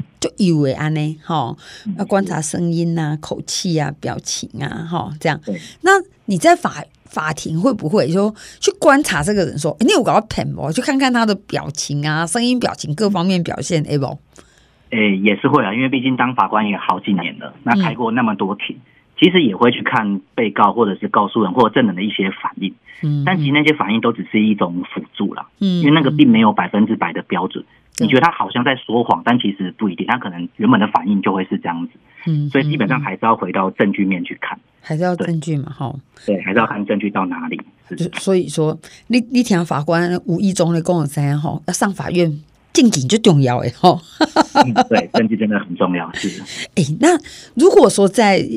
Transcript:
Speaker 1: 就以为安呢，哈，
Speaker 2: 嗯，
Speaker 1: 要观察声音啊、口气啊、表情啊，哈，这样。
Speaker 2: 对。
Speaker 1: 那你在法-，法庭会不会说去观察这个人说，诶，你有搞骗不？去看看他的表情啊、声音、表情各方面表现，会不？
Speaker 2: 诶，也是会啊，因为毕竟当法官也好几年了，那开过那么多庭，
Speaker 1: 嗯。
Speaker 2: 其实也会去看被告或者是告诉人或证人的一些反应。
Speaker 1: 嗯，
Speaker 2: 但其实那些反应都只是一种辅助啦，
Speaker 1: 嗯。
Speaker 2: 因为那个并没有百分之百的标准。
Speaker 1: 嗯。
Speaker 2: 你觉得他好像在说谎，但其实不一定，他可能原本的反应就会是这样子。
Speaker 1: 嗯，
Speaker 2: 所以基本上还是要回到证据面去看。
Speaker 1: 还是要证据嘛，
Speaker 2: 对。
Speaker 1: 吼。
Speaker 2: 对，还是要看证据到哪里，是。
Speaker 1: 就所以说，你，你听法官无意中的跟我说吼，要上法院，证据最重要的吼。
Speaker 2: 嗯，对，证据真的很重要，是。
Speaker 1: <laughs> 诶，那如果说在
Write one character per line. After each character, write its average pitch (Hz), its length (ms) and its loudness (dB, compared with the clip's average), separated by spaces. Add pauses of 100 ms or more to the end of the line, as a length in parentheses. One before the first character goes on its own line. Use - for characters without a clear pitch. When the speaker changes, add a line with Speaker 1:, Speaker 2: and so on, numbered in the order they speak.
(180)
Speaker 1:
就 - 180 -4
以 190 140 4
为 147 220 2
安 151 220 -4
呢， 156 280 -4
哈， 147 320 -4 (320)
Speaker 2:
嗯， 196 120 -6
Speaker 1:
要 202 60 -4
观 196 200 0
察 175 160 -4
声 170 320 -4
音 170 260 -2
啊、 156 220 -2
口 - 260 -8
气 - 320 -2
啊、 147 220 -2
表 - 180 -8
情 - 300 -8 (120)
啊， 143 60 -6 (240)
哈， 165 300 -6
这 - 80 -2
样。 147 160 -2
Speaker 2:
对。 202 100 -8 (280)
Speaker 1:
那 359 100 4 (340)
你 196 100 0
在 330 200 6
法-， 196 260 -4 (220)
法 156 280 -6
庭 160 280 -6
会 240 120 2
不 151 160 -6
会 156 200 0
说 202 260 0 (260)
去 - 100 -2 (100)
观 285 220 6
察 165 200 0
这 180 100 0
个 196 120 2
人 - 140 -4
说， 151 120 -2 (100)
诶， 226 60 2
你 403 60 4
有 339 100 4
搞 175 200 2
骗 - 300 -6
不？ 147 200 -6
去 247 100 -2
看 269 160 0
看 262 140 2
他 240 120 2
的 208 100 2
表 151 360 -6
情 143 360 -4
啊、 156 200 0
声 233 180 -2
音、 247 140 2
表 - 160 -2
情 151 200 -8
各 208 140 0
方 175 160 0
面 185 180 2
表 - 180 -6
现， 151 240 -2
会 147 140 -2
不？ 139 200 -4 (720)
Speaker 2:
诶， 104 280 2
也 101 180 2
是 - 120 0
会 139 140 4
啊， 101 120 -2
因 123 80 -2
为 131 80 0
毕 131 100 0
竟 131 160 0
当 127 180 0
法 101 140 2
官 107 180 0
也 101 80 -2
好 95 240 -2
几 - 140 -4
年 85 260 -2
了， - 140 -14 (100)
那 117 160 0
开 170 160 0
过 113 160 -2
那 120 120 0
么 110 120 0
多 98 200 -2
庭， - 200 -8
Speaker 1:
嗯。 - 60 -20 (400)
Speaker 2:
其 165 100 8
实 175 120 4
也 110 120 2
会 120 160 4
去 113 120 -2
看 101 400 -2 (120)
被 117 160 0
告 101 220 2
或 113 140 0
者 95 120 -2
是 104 100 -6
告 104 200 0
诉 113 140 0
人 95 100 0
或 113 160 4
证 131 160 2
人 98 100 2
的 90 80 -6
一 107 60 -2
些 98 220 -2
反 - 260 -8
应。 - 160 -6 (300)
Speaker 1:
嗯， 147 240 -2
Speaker 2:
但 190 100 2
其 156 80 0
实 139 80 0
那 147 120 2
些 151 100 4
反 101 180 -2
应 113 80 2
都 117 120 0
只 - 200 -10
是 110 80 2
一 107 140 4
种 90 280 -2 (120)
辅 90 80 -6 (100)
助 - 220 -4
啦， - 120 -12 (140)
Speaker 1:
嗯。 185 200 0
Speaker 2:
因 165 40 2
为 143 60 6
那 160 100 6
个 135 100 2
并 151 160 4
没 113 140 6
有 107 120 6
百 104 160 -2
分 107 180 2
之 104 100 0
百 87 160 -4
的 85 100 -8
标 90 260 -4
准。 - 160 -12
Speaker 1:
嗯。 - 420 -8
Speaker 2:
你 - 20 0
觉 117 60 2
得 131 80 6
他 170 80 6
好 - 180 -4
像 123 160 -2
在 135 120 0
说 117 280 0
谎， 98 200 0
但 123 140 4
其 107 140 -2
实 92 240 -6
不 104 140 -2
一 87 40 -4
定， 87 120 -6
他 117 100 0
可 117 140 -8
能 87 260 -8
原 110 140 2
本 117 100 4
的 107 60 2
反 - 200 -2
应 101 140 0
就 95 140 0
会 95 100 -2
是 - 140 -4
这 - 100 -8
样 85 200 -6
子。 - 40 -20 (340)
Speaker 1:
嗯， 151 220 0
Speaker 2:
所 139 100 0
以 135 120 0
基 160 80 -2
本 104 100 0
上 127 120 0
还 107 120 -6
是 95 100 -8
要 113 140 4
回 92 160 -6
到 95 200 0
证 101 200 0
据 98 140 -2
面 90 180 -2
去 - 160 -12
看。 - 180 -10 (220)
Speaker 1:
还 - 160 -6
是 160 60 -4
要 180 140 0
证 170 220 -2
据 151 200 -4
嘛， 131 60 -6
Speaker 2:
对。 156 100 -12
Speaker 1:
吼。 135 260 -8 (240)
Speaker 2:
对， 98 180 -2
还 95 100 -6
是 107 60 2
要 113 80 4
看 104 200 -4
证 104 120 0
据 101 120 -4
到 95 160 -2
哪 85 220 -8
里， 80 120 -8 (280)
是。 175 80 -10
Speaker 1:
就 170 140 -4 (100)
所 190 140 0
以 180 140 0
说， 156 300 -2 (300)
你， 247 120 2 (100)
你 247 120 4
听 196 240 2
法 151 160 -2
官 175 420 0
无 170 160 -2
意 196 120 2
中 170 200 2
的 165 80 0
跟 175 160 0
我 156 80 0
说 143 320 0
吼， 147 300 -4
要 - 80 -4
上 202 180 0
法 - 180 -8
院， 160 300 0 (320)
证 262 180 6
据 147 120 0
最 156 160 2
重 175 240 6
要 123 180 2
的 117 160 -4
吼。 175 240 4 (540)
Speaker 2:
嗯， 285 200 4 (140)
对， 208 260 2
证 226 140 2
据 - 80 -2
真 104 120 0
的 104 120 0
很 87 160 -10
重 90 180 0
要， 87 200 -6
是。 - 140 -6 (260)
Speaker 1:
<laughs> - 200 -14
诶， 185 100 2 (160)
那 320 160 6 (380)
如 320 160 6
果 294 180 8
说 196 200 4
在 196 320 4 (160)